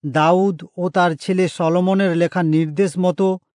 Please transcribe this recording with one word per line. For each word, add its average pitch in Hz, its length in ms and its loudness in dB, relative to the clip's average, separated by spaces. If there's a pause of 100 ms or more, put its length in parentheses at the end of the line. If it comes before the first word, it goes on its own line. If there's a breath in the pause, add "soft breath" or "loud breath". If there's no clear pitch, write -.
দাউদ 165 580 0 (140)
ও 180 120 -4
তার 175 260 0
ছেলে 185 320 0
সলোমনের 180 680 0
লেখা 170 260 0
নির্দেশ 160 540 0
মতো 185 420 0 (160)